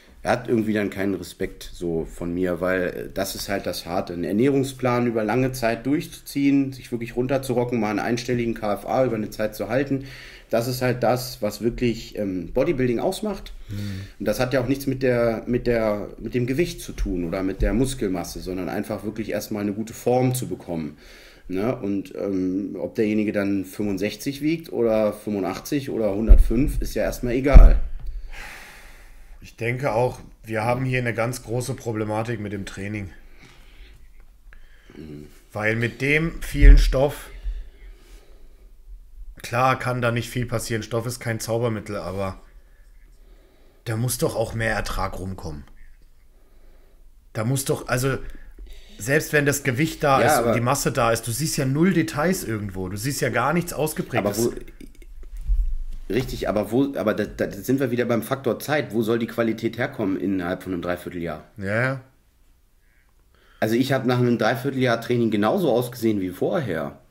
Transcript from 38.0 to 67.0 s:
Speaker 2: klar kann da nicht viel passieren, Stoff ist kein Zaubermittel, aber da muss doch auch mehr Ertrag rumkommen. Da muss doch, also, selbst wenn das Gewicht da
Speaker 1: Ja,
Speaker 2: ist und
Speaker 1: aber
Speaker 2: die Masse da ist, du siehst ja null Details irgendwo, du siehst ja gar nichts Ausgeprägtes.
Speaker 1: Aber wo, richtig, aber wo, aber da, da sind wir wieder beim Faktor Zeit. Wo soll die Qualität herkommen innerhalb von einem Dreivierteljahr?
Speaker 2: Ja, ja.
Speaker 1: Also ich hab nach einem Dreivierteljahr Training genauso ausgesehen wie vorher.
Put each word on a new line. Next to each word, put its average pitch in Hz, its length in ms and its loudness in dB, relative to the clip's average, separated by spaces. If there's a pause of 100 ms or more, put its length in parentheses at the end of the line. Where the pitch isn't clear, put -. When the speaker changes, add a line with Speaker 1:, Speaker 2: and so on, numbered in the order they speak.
Speaker 2:
klar 127 340 2
kann 123 240 -2
da 117 100 2
nicht 117 200 -2
viel 123 160 -4
passieren, 113 340 -2
Stoff 113 240 -4
ist 123 140 -6
kein 113 200 -4
Zaubermittel, 110 580 -2
aber 92 440 -6 (1400)
da 110 120 -4
muss 117 220 -2
doch 160 180 0
auch 110 200 -2
mehr 113 180 0
Ertrag 98 460 -4
rumkommen. 87 440 -8 (1700)
Da 110 120 -4
muss 131 200 -2
doch, - 220 -2
also, 127 300 0 (800)
selbst 139 340 0
wenn 147 140 4
das 139 160 2
Gewicht 143 420 0
da 135 180 6
Speaker 1:
Ja, 117 40 6
Speaker 2:
ist 151 140 6
und 117 60 2
Speaker 1:
aber 117 80 4
Speaker 2:
die 120 80 2
Masse 131 300 2
da 117 200 4
ist, 117 160 0
du 120 40 -2
siehst 151 260 -2
ja 143 80 2
null 160 280 4
Details 170 500 0
irgendwo, 98 460 -4
du 101 80 -6
siehst 131 240 -4
ja 131 80 2
gar 123 240 0
nichts 170 200 -2
Ausgeprägtes. 117 720 -2
Speaker 1:
Aber - 80 -4
wo, - 1600 -4
richtig, 127 360 -2
aber 104 220 -2
wo, 139 260 2
aber 104 160 2
da, 101 120 -2
da 90 260 -4
sind 113 280 -2
wir 123 120 0
wieder 120 140 0
beim 113 180 0
Faktor 127 360 -2
Zeit. 135 340 -2
Wo 113 100 2
soll 117 160 2
die 117 80 -2
Qualität 113 500 -2
herkommen 104 420 -2
innerhalb 92 440 -2
von 92 100 -6
einem 87 80 -4
Dreivierteljahr? 85 640 -6 (140)
Speaker 2:
Ja, 104 260 -2
ja. 131 180 -4 (1600)
Speaker 1:
Also 110 160 2
ich 131 180 2
hab 117 120 0
nach 123 140 4
einem 120 180 4
Dreivierteljahr 127 640 0
Training 117 300 2
genauso 123 400 2
ausgesehen 113 500 0
wie 92 80 -4
vorher. 107 720 -4 (120)